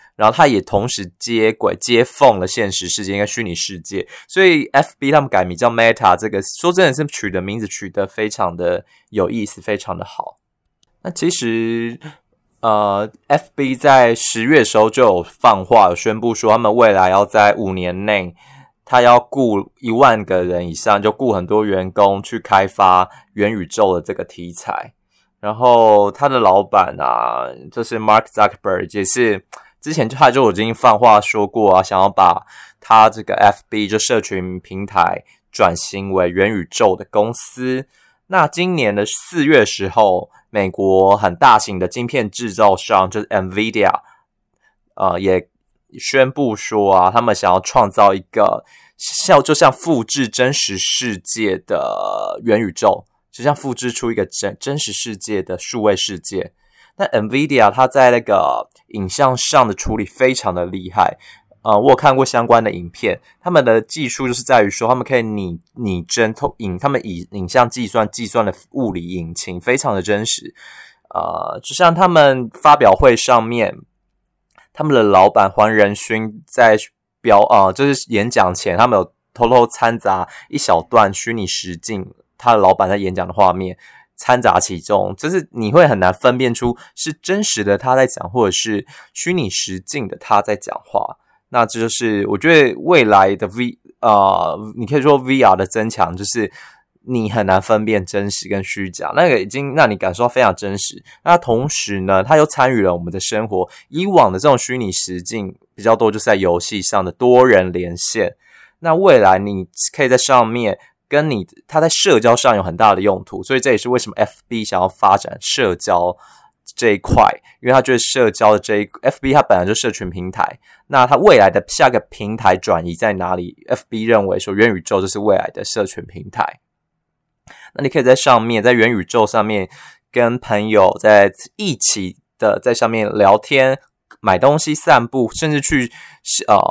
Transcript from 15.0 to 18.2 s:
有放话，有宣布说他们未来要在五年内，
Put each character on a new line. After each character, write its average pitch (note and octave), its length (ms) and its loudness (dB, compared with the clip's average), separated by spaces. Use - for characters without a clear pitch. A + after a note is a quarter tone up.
有 F#2+ 180 4
放 G2 440 0
话， G#2 260 4
有 F2 60 -2
宣 A2 240 -6
布 A#2 120 -2
说 G#2+ 200 0
他 A2+ 60 4
们 A2 140 0
未 A2+ 200 4
来 F#2 180 4
要 G2 160 2
在 G#2 300 4
五 F#2+ 160 -6
年 F2+ 320 -6
内， F#2+ 300 -4